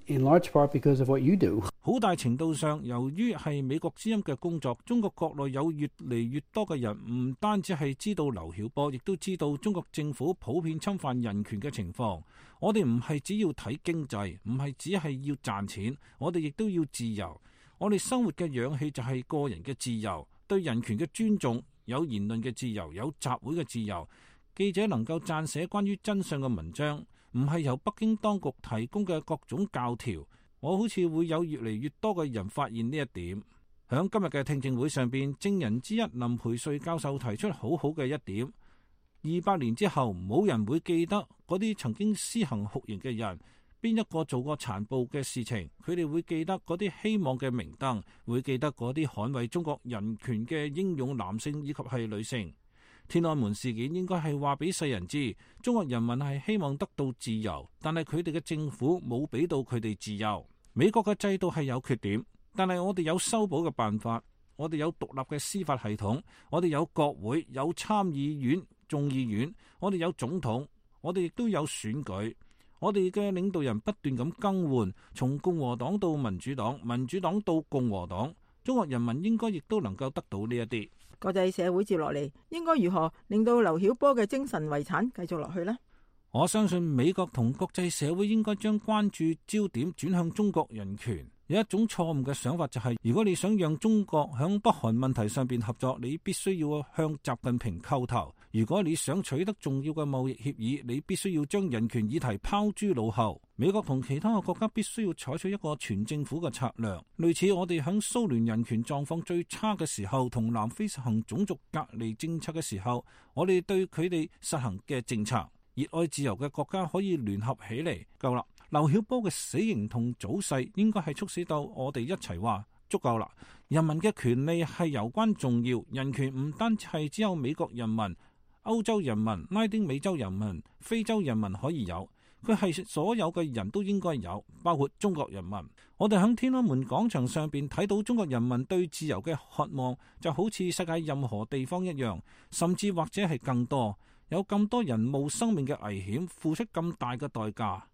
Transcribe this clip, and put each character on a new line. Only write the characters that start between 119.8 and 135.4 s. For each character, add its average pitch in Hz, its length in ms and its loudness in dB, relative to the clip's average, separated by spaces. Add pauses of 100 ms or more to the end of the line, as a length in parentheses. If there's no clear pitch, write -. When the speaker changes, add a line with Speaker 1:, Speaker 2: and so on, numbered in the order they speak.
Speaker 2:
同 117 300 0
早 131 200 -2
逝 135 240 0 (120)
應 214 160 6
該 202 100 0
係 147 140 -4
促 202 120 -6
使 175 180 -4
到 151 160 0
我 143 300 -4
哋 123 100 -4
一 139 120 -2
齊 90 260 -6
話： 104 240 0 (240)
「足 - 120 0
夠 117 180 2
啦！」 104 100 -2 (420)
人 156 140 4
民 156 160 2
嘅 214 200 4
權 123 260 2
利 170 180 0
係 165 240 -2
有 117 220 -2
關 214 240 2
重 120 320 2
要， 123 240 0
人 135 240 -2
權 135 180 0
唔 135 200 -4
單 220 260 2
止 - 80 -8
係 151 240 -2
只 214 140 -2
有 190 120 2
美 143 200 0
國 170 180 -2
人 117 160 -4
民、 110 80 2 (680)
歐 226 180 2
洲 220 160 2
人 123 180 0
民、 107 320 0
拉 214 180 2
丁 208 200 2
美 139 120 0
洲 185 160 0
人 104 160 -4
民、 98 300 -4 (180)
非 226 240 -2
洲 214 180 0
人 131 140 0
民 107 180 0
可 123 180 -2
以 139 140 -2
有， 87 220 -6 (360)
佢 226 120 4
係 185 300 0
所 190 300 0
有 170 160 0
嘅 160 240 -2
人 98 160 -2
都 208 100 -2
應 196 180 0
該 175 160 0
有， 95 280 -6 (180)
包 170 160 2
括 139 100 2 (120)
中 202 120 2
國 151 200 -2
人 95 120 -8